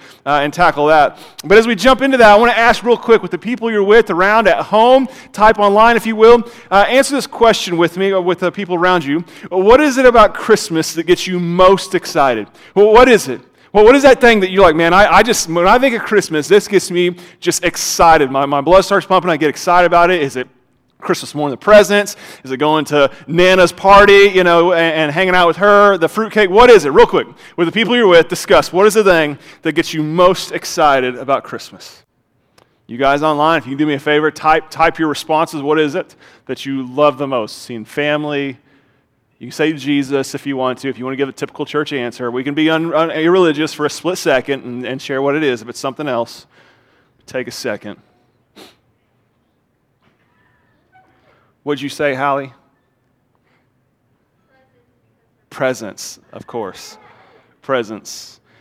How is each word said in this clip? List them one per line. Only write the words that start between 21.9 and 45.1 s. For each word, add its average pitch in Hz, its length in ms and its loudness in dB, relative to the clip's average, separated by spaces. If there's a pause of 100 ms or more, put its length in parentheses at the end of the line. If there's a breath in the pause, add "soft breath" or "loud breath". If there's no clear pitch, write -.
Is 131 60 -18
it 131 80 -6
going 151 280 0
to 147 260 0 (160 loud breath)
Nana's 180 440 2
party, 202 640 6
you 185 100 2
know, 175 300 2
and, 165 220 -2
and 156 160 -2
hanging 180 240 -2
out 180 100 2
with 165 120 0
her, 202 420 4
the 160 100 0
fruitcake? 214 400 -2
What 233 220 6
is 185 140 6
it? 143 40 -2
Real 226 160 4
quick, 160 220 -2 (300 loud breath)
with 170 100 -2
the 160 40 -4
people 220 240 -2
you're 233 120 2
with, 170 200 4
discuss. 170 460 0
What 190 140 2
is 202 80 0
the 214 80 2
thing 160 340 0 (240 loud breath)
that 160 120 -4
gets 160 200 -4
you 160 80 -6
most 175 500 0
excited 139 640 -2
about 127 280 -6
Christmas? - 600 -20 (840)
You 113 100 -14
guys 139 240 0
online, 156 380 0
if 131 80 -10
you 135 60 -12
can 139 40 -8
do 151 80 -2
me 151 80 -2
a 135 60 -6
favor, 151 320 -2
type, 156 400 -2
type 165 260 -2
your 160 120 -4
responses. 156 520 -6
What 151 160 -2
is 151 160 -2
it 175 220 -10 (320 soft breath)
that - 180 -12
you 135 220 -10
love 135 320 -2
the 143 80 -6
most? 120 320 -8
Seeing 113 260 -16
family. 147 720 -8 (800)
You - 80 -20
can - 60 -18
say 160 200 -4
Jesus 139 640 -6
if 139 100 -16
you 139 120 -8
want 127 220 -6
to, 139 100 -10
if 120 80 -10
you 123 80 -12
want 131 80 -10
to 131 40 -10
give 135 120 -6
a - 20 -14
typical - 340 -12
church 147 280 -8
answer. 123 360 -10
We 123 140 -8
can 143 120 -8
be 156 140 -2
un-, 160 240 -4
un-, 160 180 -2
irreligious 160 600 -2
for 147 120 -6
a 143 40 -6
split 180 280 -8
second 139 460 -4
and, 123 220 -12
and 127 160 -10
share 135 200 -8